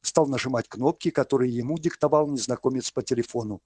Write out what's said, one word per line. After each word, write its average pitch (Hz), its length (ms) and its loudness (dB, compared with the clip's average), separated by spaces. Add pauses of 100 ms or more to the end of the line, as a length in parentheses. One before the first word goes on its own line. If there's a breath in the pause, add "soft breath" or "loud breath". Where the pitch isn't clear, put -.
стал - 240 4
нажимать 127 420 -2
кнопки, 147 440 -2
которые 127 440 2
ему 127 220 -2
диктовал 151 500 2
незнакомец 127 640 -2
по 127 140 -6
телефону. 113 640 -4